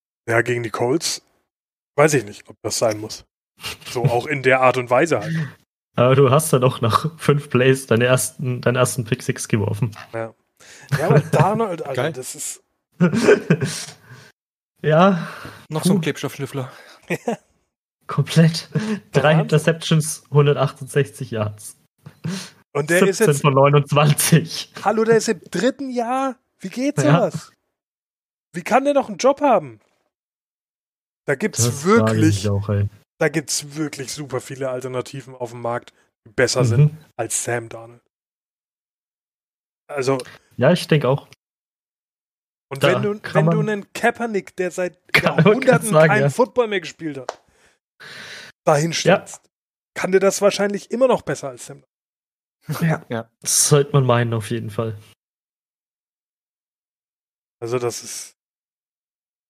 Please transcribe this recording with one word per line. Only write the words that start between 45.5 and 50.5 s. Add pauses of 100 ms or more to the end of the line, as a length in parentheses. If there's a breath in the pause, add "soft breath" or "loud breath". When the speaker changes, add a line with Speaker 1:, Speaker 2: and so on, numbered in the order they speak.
Speaker 2:
sagen,
Speaker 1:
keinen
Speaker 2:
ja.
Speaker 1:
Football
mehr
gespielt
hat, (1200 loud breath)
dahin
Speaker 2:
Ja. (300)
Speaker 1:
stellst, (540)
kann
der
das
wahrscheinlich